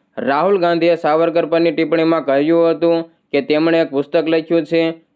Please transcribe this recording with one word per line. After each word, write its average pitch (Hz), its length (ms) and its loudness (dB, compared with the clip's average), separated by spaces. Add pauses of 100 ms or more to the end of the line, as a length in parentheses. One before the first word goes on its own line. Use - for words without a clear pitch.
(180)
રાહુલ 151 400 0
ગાંધીએ 170 380 2
સાવરકર 165 500 0
પરની 165 260 0
ટિપ્પણીમાં 160 540 0
કહ્યું 165 460 2
હતું 165 320 0 (280)
કે 143 100 0
તેમણે 160 400 0
એક 156 80 -2
પુસ્તક 143 380 -2
લખ્યું 165 380 0
છે, 165 260 0 (240)